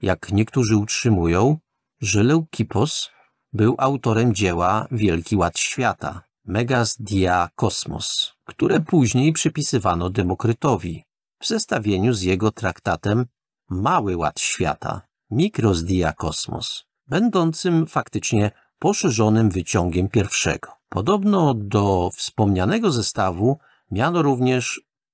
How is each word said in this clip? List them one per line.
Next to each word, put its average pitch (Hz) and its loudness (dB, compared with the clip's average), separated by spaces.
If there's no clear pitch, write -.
jak 92 -2
niektórzy 110 2
utrzymują, 104 2
że 101 0
Leukipos 143 0
był 107 2
autorem 123 2
dzieła 92 0
Wielki 104 0
Ład 87 0
Świata, - -4
Megas 120 0
Dia 92 0
Kosmos, - -4
które - 0
później 147 2
przypisywano 98 -2
Demokrytowi 92 0
w - -8
zestawieniu 110 0
z 101 -2
jego 95 0
traktatem 101 -2
Mały 101 -2
Ład 78 -4
Świata, - -4
Mikros 110 0
Dia 87 0
Kosmos, - -6
będącym 170 0
faktycznie 104 -2
poszerzonym 113 2
wyciągiem 90 0
pierwszego. - -2
Podobno 185 2
do 101 0
wspomnianego 110 0
zestawu 107 0
miano 151 0
również 127 0